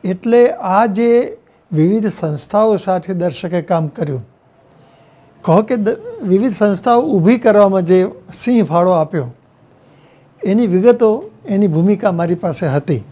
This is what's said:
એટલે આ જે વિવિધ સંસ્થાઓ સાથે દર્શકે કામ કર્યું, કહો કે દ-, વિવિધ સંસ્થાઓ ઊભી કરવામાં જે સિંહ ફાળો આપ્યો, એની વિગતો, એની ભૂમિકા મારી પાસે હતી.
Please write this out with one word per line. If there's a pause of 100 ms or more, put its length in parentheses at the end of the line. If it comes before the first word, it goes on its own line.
એટલે
આ
જે (340)
વિવિધ
સંસ્થાઓ
સાથે
દર્શકે
કામ
કર્યું, (1120)
કહો
કે
દ-, (340)
વિવિધ
સંસ્થાઓ
ઊભી
કરવામાં
જે (220)
સિંહ
ફાળો
આપ્યો, (1120)
એની
વિગતો, (140)
એની
ભૂમિકા
મારી
પાસે
હતી.